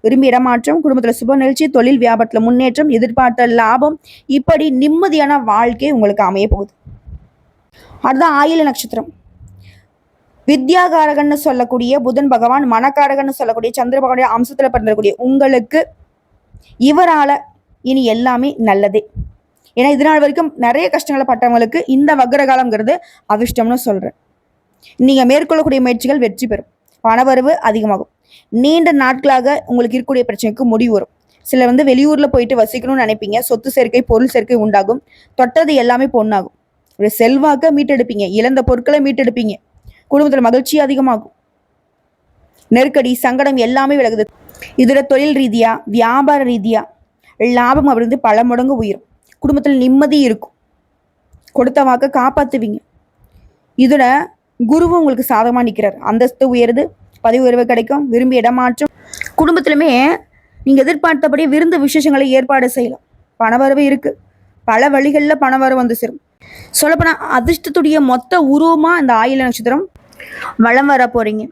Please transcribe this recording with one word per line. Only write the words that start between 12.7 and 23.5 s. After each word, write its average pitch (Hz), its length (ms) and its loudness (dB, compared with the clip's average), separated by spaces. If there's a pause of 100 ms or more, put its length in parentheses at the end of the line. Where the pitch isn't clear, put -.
மனக்காரகன்னு 277 680 0
சொல்லக்கூடிய 233 400 -4
சந்திர 247 240 -2
பகவானுடைய 254 340 0
அம்சத்துல 262 360 -2
பிறந்திருக்கக்கூடிய 214 400 0 (140)
உங்களுக்கு 269 540 0 (1080)
இவரால 302 480 2 (540)
இனி 262 120 0 (120)
எல்லாமே 247 360 -2 (180)
நல்லதே. 202 340 0 (720)
ஏன்னா 262 200 2
இது 285 120 2
நாள் 302 160 2
வரைக்கும் 294 260 -2 (140)
நிறைய 269 300 0
கஷ்டங்களை 269 360 -4
பட்டவங்களுக்கு 240 500 0 (160)
இந்த 294 240 2
வக்ர 254 300 0
காலம்ங்கிறது 247 440 0 (400)
அதிர்ஷ்டம்னு 233 520 -2